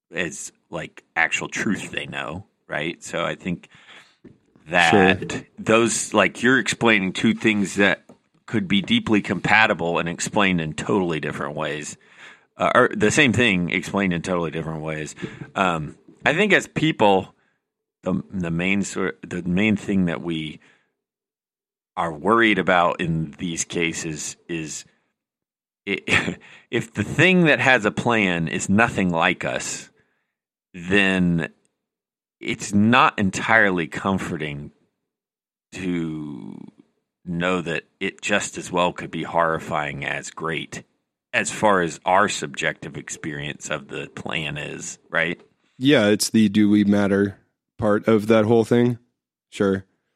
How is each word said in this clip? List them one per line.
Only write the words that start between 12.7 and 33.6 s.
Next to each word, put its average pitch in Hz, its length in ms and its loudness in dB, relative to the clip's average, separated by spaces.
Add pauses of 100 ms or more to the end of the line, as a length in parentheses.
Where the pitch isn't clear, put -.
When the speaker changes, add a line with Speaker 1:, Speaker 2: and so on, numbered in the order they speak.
Speaker 1:
or 123 200 6
the 107 160 2
same 139 220 4
thing 95 380 2
explained 95 420 -2
in 85 100 -2
totally 85 280 -2
different 80 320 -8
ways. 78 320 -8 (400)
Um, 85 420 -2 (280)
I 131 100 2
think 196 180 2
as 143 140 2
people, 101 680 2 (680)
the, 90 280 -2
the 90 200 -4
main 92 320 0
sor-, 92 400 -4
the 90 200 -10
main 95 340 2
thing 95 300 0
that 76 140 -4
we 78 400 -8 (1400)
are 85 160 -4
worried 104 460 4
about 87 420 2
in 80 380 -2
these 85 260 -6
cases 82 720 -6 (120)
is 78 360 -8 (1040)
it, - 520 -2 (160)
<laughs> - 160 -20
if - 240 -4
the 104 100 -2
thing 175 420 4
that 127 140 4
has 127 240 4
a 104 60 4
plan 95 580 0
is - 200 -4
nothing 101 420 2
like 87 340 0
us, - 440 -6 (840)
then 92 800 2 (880)
it's - 320 -8
not 113 460 4
entirely 98 680 2